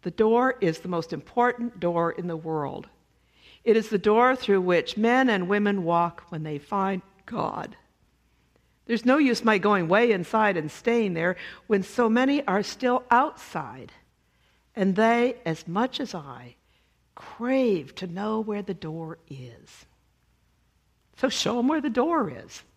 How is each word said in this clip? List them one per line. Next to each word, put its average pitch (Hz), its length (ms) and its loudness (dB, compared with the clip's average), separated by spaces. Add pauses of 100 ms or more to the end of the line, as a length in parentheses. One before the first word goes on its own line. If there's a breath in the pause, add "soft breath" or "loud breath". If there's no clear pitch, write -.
The 180 80 -6
door 240 500 2
is 160 180 0
the - 80 -12
most 170 240 -4
important 233 680 -2
door 170 320 0
in 180 160 -8
the 165 100 -6
world. 156 500 -6 (760 soft breath)
It 220 120 6
is 220 140 2
the 214 80 0
door 233 380 4
through 196 260 2
which 175 340 0
men 247 320 4
and 185 220 0
women 202 340 0
walk 170 460 0
when 156 140 -8
they 151 160 -8
find 190 420 -4 (240)
God. - 500 -8 (1080)
There's 226 200 -2
no 254 120 6
use 254 260 2
my 220 140 4
going 190 300 2
way 220 240 4
inside 202 440 0
and 156 160 -4
staying 226 440 -2
there 175 200 -2 (300 loud breath)
when 202 160 2
so 226 280 0
many 262 360 2
are 196 180 0
still 247 460 -2
outside, 151 800 -2 (840)
and 190 200 2
they, 233 500 2
as 165 220 -6
much 220 320 -2
as 240 140 -8
I, 127 420 -14 (600)
crave 233 800 -2
to 185 120 -10
know 208 320 -4
where 208 220 -6
the 196 140 -6
door 160 420 -10 (100)
is." - 600 -20 (1300)
So 262 100 -2
show - 320 -2
'em 240 80 0
where 302 140 0
the 285 80 -2
door 254 400 0
is. - 340 -16 (140)